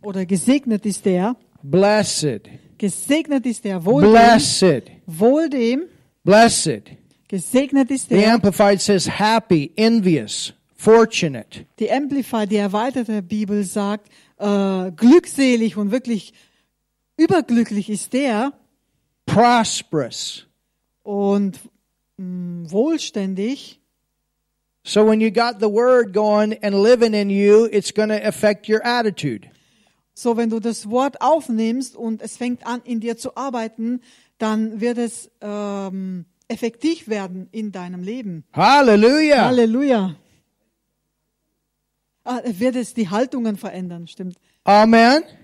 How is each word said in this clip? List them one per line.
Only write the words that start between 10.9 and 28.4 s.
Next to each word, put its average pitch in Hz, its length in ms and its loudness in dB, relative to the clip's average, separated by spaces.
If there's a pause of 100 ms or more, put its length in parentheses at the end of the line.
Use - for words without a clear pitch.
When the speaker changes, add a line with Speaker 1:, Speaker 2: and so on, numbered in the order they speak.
Speaker 1:
Die - 120 -4
Amplified, 254 640 -2
die 214 40 0
erweiterte 214 680 -4
Bibel 208 420 -4
sagt, 202 440 -6 (300)
äh, 196 540 -2
glückselig 240 840 4
und 202 140 -4
wirklich 233 440 -6 (840)
überglücklich 240 760 0
ist - 220 -8
der. 254 400 -2 (720)
Speaker 2:
Prosperous. 214 1200 0 (560)
Speaker 1:
Und, 202 560 -2 (600)
mm, 180 520 -10
wohlständig. 214 1120 -6 (1040)
Speaker 2:
So 214 240 2
when 220 120 2
you 220 120 0
got 233 260 -2
the 214 80 -2
word 233 460 2
going 214 400 0 (100)
and 202 140 -2
living 226 360 4
in 208 160 0
you, 202 380 6
it's 208 260 -2
gonna 214 300 -2
affect 208 460 -2